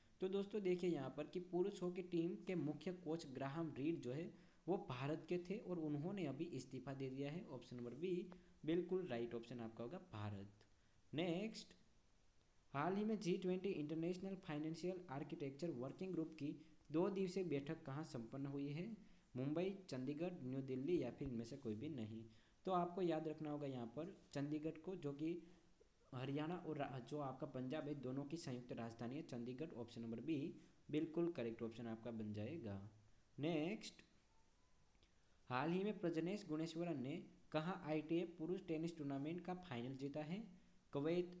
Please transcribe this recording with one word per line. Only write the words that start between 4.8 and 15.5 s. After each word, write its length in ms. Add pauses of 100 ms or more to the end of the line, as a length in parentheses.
भारत 400
के 120
थे 180
और 220
उन्होंने 460
अभी 260
इस्तीफा 420
दे 160
दिया 200
है। 160
ऑप्शन 300
नंबर 200
बी 340 (360)
बिल्कुल 400
राइट 280
ऑप्शन 260
आपका 240
होगा, 140 (140)
भारत। 400 (600)
नेक्स्ट, 600 (1000)
हाल 220
ही 80
में 140
जी 200
twenty 320
International 720
Financial 580 (100)
Architecture 640